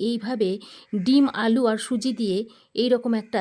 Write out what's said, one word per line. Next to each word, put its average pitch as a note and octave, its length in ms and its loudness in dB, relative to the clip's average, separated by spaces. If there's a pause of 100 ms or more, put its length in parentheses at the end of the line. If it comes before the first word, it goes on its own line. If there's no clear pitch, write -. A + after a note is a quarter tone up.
এইভাবে A3 500 -2 (480)
ডিম, C4 260 4 (100)
আলু A3+ 320 2
আর A3 120 0
সুজি B3 340 -4
দিয়ে G3+ 260 -2 (360)
এইরকম A#3+ 400 0
একটা G#3+ 260 -4